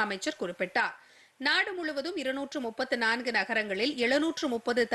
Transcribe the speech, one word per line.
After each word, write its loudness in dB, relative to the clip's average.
அமைச்சர் -4
குறிப்பிட்டார். -2
நாடு 2
முழுவதும் -4
இருநூற்று -4
முப்பத்து -2
நான்கு 0
நகரங்களில் 0
எழுநூற்று 2
முப்பது 2